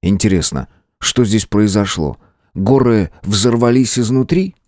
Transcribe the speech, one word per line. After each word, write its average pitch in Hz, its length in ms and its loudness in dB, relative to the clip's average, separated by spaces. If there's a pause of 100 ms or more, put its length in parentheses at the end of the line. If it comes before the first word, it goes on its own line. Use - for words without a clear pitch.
Интересно, 90 640 0 (320)
что - 260 0
здесь 104 220 0
произошло? 101 680 0 (380)
Горы 110 580 2 (100)
взорвались 117 720 0
изнутри? 131 600 -2 (120)